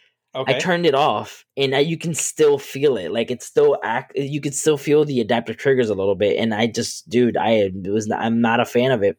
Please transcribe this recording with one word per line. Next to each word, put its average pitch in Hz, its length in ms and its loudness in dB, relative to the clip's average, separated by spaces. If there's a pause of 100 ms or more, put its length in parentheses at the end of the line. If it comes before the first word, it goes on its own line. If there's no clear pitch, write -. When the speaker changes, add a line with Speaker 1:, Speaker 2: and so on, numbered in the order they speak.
(340)
Speaker 1:
I 131 60 -6
Speaker 2:
Okay. 131 180 0
Speaker 1:
turned 175 260 -2
it 147 100 4
off, 120 520 -2 (100)
and 135 180 0
I, 135 40 0
you 160 180 0
can 165 160 -6
still 143 460 2
feel 135 400 -2
it. 87 120 -6
Like, 117 200 -4
it's 123 160 -8
still - 360 2
act-, 117 340 -4
you 143 240 -4
can 143 120 -4
still 151 240 0
feel 151 280 2
the 139 160 -2
adaptive 117 360 -2
triggers 127 320 2
a 104 60 0
little 95 200 0
bit. 98 240 2
And 110 140 0
I 107 140 0
just, - 420 -6
dude, 120 300 2
I 104 360 2
was, 101 360 -4
I'm 117 320 0
not 117 180 2
a 117 60 2
fan 123 240 0
of 117 120 0
it 98 160 0